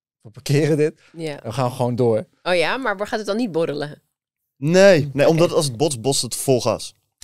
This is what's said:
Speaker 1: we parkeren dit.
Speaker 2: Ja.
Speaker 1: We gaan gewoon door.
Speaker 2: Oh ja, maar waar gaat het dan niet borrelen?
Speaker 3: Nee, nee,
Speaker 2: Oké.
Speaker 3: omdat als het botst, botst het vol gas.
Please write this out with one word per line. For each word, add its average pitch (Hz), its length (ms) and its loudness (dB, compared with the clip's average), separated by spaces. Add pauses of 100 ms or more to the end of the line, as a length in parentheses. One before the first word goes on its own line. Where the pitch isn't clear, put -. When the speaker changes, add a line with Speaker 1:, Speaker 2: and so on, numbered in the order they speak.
(220)
Speaker 1:
we 113 80 -20
parkeren 147 480 0
dit. 156 240 -2 (160)
Speaker 2:
Ja. 160 260 -10
Speaker 1:
We 117 80 -10
gaan 123 200 -2
gewoon 123 240 -4
door. 113 300 2 (180)
Speaker 2:
Oh 180 120 0
ja, 175 220 0
maar 226 200 -4
waar 202 100 -6
gaat 233 100 -6
het 208 100 -8
dan 202 100 -2
niet 233 140 -4
borrelen? 147 500 -6 (560)
Speaker 3:
Nee, 180 420 6
nee, 143 140 -2
Speaker 2:
Oké. 139 120 2
Speaker 3:
omdat 165 280 4
als 156 120 0
het 120 120 -8
botst, 139 240 -2
botst 135 200 0
het 120 140 -8
vol 127 260 0
gas. - 340 -4 (280)